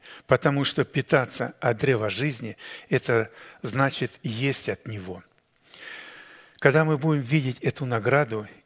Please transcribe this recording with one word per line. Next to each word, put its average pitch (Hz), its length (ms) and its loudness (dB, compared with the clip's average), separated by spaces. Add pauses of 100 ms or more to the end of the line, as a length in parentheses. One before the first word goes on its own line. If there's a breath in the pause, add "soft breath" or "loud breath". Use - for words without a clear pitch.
(280 loud breath)
потому 139 360 4
что 139 220 0
питаться - 720 0
от 120 200 0
древа 110 320 0
жизни — 113 440 -4 (340 loud breath)
это 117 420 2 (320 loud breath)
значит 131 480 0 (100)
есть 123 480 -2
от 98 160 -6
него. 92 380 -10 (1400 loud breath)
Когда 147 260 4
мы 156 140 0
будем 147 240 0
видеть 131 380 0
эту - 260 -2
награду 117 600 0 (180)